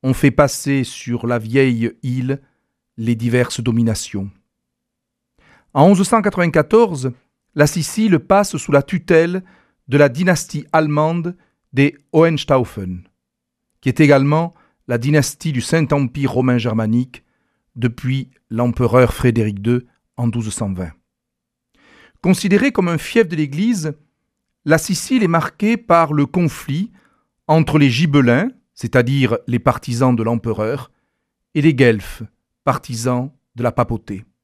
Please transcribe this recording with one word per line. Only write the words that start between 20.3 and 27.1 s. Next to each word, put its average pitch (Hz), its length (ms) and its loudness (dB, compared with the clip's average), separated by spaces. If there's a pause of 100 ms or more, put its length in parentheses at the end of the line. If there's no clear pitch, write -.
cent 101 200 -6
vingt. 87 180 -8 (1300)
Considérée 196 520 2
comme 175 160 0
un 165 80 -2
fief 220 300 0
de 160 100 -6
l'Église, 156 560 -2 (720)
la 156 120 2
Sicile 220 460 -2
est 180 40 0
marquée 202 500 -2
par 170 340 2
le 147 140 0
conflit 170 680 -4 (560)